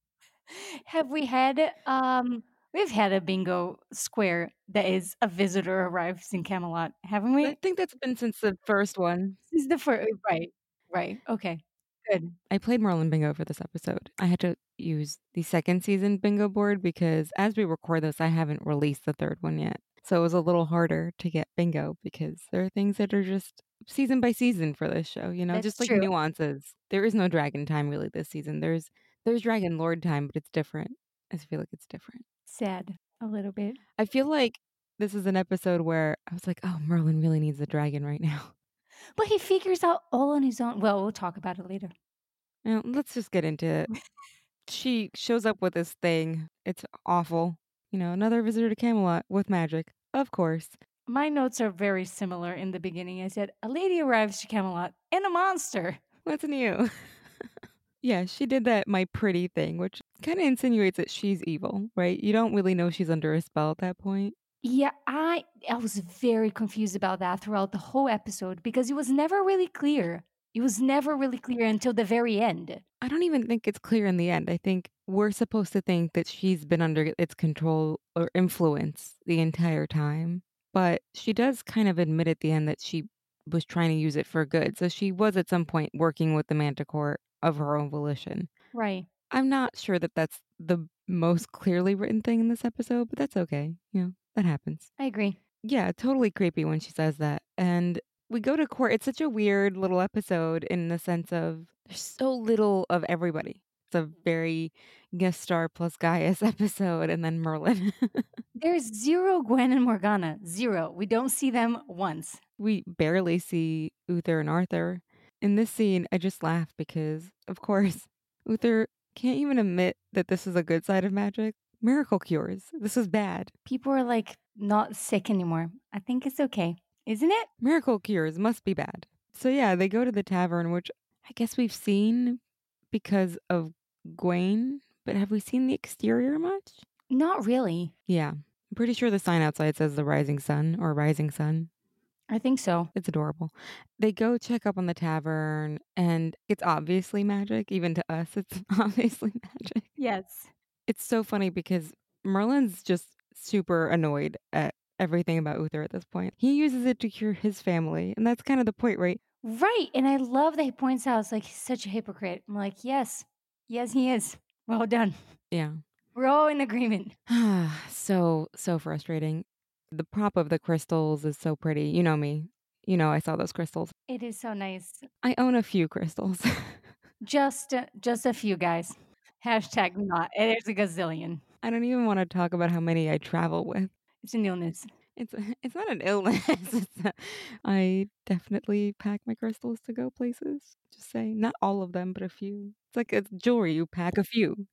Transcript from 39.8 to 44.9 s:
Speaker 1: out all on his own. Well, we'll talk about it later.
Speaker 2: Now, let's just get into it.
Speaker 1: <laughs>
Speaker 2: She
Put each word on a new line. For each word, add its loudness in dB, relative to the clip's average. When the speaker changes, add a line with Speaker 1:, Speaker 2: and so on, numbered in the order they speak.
Speaker 1:
out 2
all 4
on 2
his 0
own. -2
Well, 2
we'll -2
talk -6
about -6
it -14
later. -8
Speaker 2:
Now, 0
let's -4
just -6
get 2
into -2
it. 0
Speaker 1:
<laughs> -6
Speaker 2:
She -2